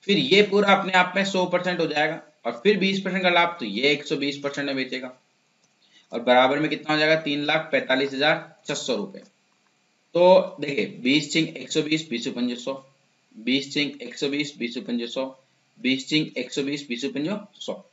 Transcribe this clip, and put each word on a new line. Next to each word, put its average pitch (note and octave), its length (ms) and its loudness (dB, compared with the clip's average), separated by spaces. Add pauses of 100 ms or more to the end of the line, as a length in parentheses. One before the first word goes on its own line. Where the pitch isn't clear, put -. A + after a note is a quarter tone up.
फिर G3 100 4
ये D#3 240 4
पूरा G3 320 4
अपने F#3 200 0
आप F3+ 220 4
में G3 100 2
सौ F#3 200 0
परसेंट F3+ 340 -2
हो D#3+ 80 2
जाएगा D3+ 340 -2 (240)
और A#2 180 -6
फिर G3+ 140 4
बीस F#3+ 220 0
परसेंट F#3 240 -4
का F3+ 60 4
लाभ, E3+ 300 2
तो B2 60 -6
ये A2+ 260 0
एक C#3+ 140 -2
सौ D#3 100 -2
बीस C#3 220 -4
परसेंट C#3+ 300 -6
में C#3 80 -4
बेचेगा। B2+ 360 -6 (1000)
और A#2+ 100 -4
बराबर B2+ 380 6
में D3+ 100 0
कितना D3+ 240 -4
हो D3+ 60 2
जाएगा, D#3 160 6
तीन D3 300 -2
लाख D#3 260 0
पैंतालीस C3+ 420 0
हजार D3+ 420 0 (120)
छह D3+ 60 -4
सौ C#3 220 -4
रुपए। G2+ 240 -8 (960)
तो F3+ 440 6
देखिए, C#3 260 -2 (180)
बीस C#3+ 300 2
छिंग D#3+ 140 2
एक - 240 -12
सौ D#3 100 0
बीस, D#3 280 -2
बीस A#2+ 180 -4
पच्चीस B2 380 -6
सौ, C3+ 80 -6 (600)
बीस C3 380 -2
छिंग D3 280 -4
एक - 160 -14
सौ C#3+ 120 -2
बीस, C#3+ 280 -4
बीस A#2+ 200 -6
पच्चीस A#2 360 -6
सौ, C3 120 -4 (540)
बीस C3 300 -2
छिंग D#3 280 0
एक B2 140 -8
सौ C#3+ 120 -2
बीस, C#3+ 260 -6
बीस A#2+ 160 -6
पच्चीस D#3 600 -6
सौ। F#2+ 280 -10